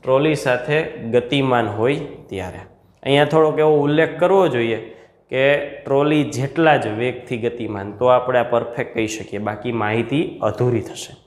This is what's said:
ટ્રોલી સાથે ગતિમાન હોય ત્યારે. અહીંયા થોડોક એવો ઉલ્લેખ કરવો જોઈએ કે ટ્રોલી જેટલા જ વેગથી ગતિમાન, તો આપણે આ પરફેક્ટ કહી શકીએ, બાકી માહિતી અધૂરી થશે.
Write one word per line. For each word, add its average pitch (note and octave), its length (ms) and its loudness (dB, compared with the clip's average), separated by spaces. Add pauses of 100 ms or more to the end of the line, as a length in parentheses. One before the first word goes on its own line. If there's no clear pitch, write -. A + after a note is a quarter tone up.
ટ્રોલી C#3+ 440 2
સાથે C3 320 0 (360)
ગતિમાન B2 540 2 (100)
હોય B2 220 0 (300)
ત્યારે. F#2 320 -10 (420)
અહીંયા C#3+ 300 4
થોડોક D#3 320 4
એવો D3+ 80 4 (120)
ઉલ્લેખ D3+ 360 2
કરવો F#3+ 220 4 (120)
જોઈએ A#2 240 0 (520)
કે C3 120 0 (400)
ટ્રોલી D3 400 2 (140)
જેટલા D3 460 2
જ A2 80 -4 (100)
વેગથી B2 440 -4
ગતિમાન, G#2 420 -6 (100)
તો B2 80 0 (100)
આપણે B2 240 2
આ A#2 140 0
પરફેક્ટ A#2 420 -2
કહી A2 200 -2
શકીએ, G2+ 320 -10
બાકી G#2+ 340 -6
માહિતી A2+ 420 0 (240)
અધૂરી A#2+ 420 -2
થશે. - 240 -14 (140)